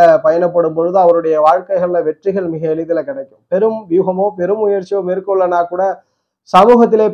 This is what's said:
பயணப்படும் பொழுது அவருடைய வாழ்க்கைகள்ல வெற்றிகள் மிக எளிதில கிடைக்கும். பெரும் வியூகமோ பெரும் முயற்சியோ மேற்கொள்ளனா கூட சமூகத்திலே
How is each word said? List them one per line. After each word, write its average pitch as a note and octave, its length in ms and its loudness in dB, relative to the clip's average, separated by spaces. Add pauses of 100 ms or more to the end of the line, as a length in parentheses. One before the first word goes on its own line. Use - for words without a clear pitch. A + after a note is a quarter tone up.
(240)
பயணப்படும் E3 520 0
பொழுது F3 280 0
அவருடைய E3 320 2 (100)
வாழ்க்கைகள்ல F3+ 520 0 (100)
வெற்றிகள் F#3 460 -4
மிக D#3 80 -8 (120)
எளிதில D#3+ 340 -4
கிடைக்கும். C3+ 340 -14 (100)
பெரும் A3 280 -2 (100)
வியூகமோ F#3 360 0 (140)
பெரும் G3+ 240 -2
முயற்சியோ G3 440 -4
மேற்கொள்ளனா F#3 520 -2 (120)
கூட F3+ 100 -4 (680)
சமூகத்திலே A3 600 4